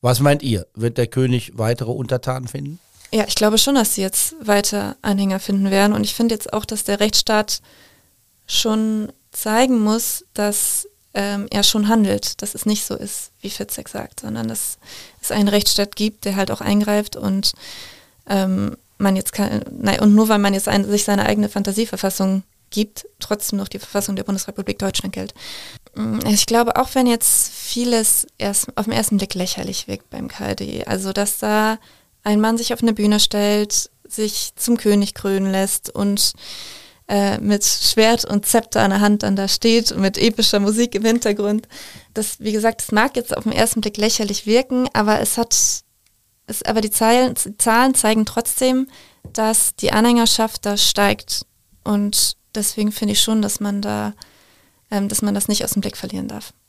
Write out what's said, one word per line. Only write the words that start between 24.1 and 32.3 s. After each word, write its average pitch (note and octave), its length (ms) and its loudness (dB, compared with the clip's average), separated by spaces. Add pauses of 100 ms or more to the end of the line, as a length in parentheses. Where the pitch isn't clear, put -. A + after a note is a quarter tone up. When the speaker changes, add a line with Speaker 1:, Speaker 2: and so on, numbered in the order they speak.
Speaker 2:
der G3 80 -6
Bundesrepublik G3 540 -6
Deutschland F#3+ 360 -4
gilt. F#3+ 180 -8 (600)
Mm, A3 240 -4 (100)
ich G#3 160 4
glaube, A#3 320 2
auch - 180 -2
wenn B3+ 120 2
jetzt - 440 0
vieles A#3+ 760 -2 (100)
erst, - 400 -4
auf G#3+ 80 -2
den A3 80 -4
ersten A3 240 0
Blick G3 180 -2
lächerlich F#3 540 -6
wirkt G3 220 -12
beim - 180 -10
K G3+ 260 -6
D, - 300 -8
also F#3+ 300 -4
dass G3+ 240 -2
da G#3+ 400 0 (460)
ein G#3 160 4